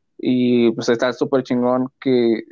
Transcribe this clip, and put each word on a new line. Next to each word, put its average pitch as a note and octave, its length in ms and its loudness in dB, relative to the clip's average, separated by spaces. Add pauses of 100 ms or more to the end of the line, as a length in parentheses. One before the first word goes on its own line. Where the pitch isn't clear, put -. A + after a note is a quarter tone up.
(240)
Y, B2 480 2
pues, A2+ 160 -8
está B2 240 0
súper C3+ 300 -2
chingón B2+ 460 -2 (120)
que A#2+ 520 0